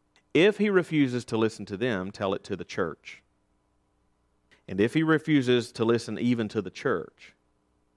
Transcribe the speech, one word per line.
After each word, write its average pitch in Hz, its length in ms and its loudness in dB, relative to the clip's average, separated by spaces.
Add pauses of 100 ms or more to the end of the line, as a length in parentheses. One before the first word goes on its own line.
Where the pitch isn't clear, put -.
(340)
If 196 240 6
he 208 120 2
refuses 147 560 2
to 117 100 -4
listen 110 300 0
to 101 100 -8
them, 98 340 -4
tell 98 240 -4
it - 100 -6
to 98 120 -6
the 87 80 -10
church. - 580 -8 (1400)
And 95 140 -2
if 117 120 2
he 156 120 2
refuses 135 680 2
to 117 120 -4
listen 110 340 0
even 117 300 -2
to 110 120 -4
the 92 100 -6
church, - 600 -6 (640)